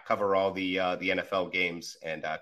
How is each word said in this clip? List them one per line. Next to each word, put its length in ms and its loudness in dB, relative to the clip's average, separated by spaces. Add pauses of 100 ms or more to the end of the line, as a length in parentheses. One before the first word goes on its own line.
cover 260 2
all 160 4
the, 300 0
uh, 160 2
the 160 0
N 80 0
F 120 -6
L 140 2
games 560 -2
and, 220 -6
uh, 160 -4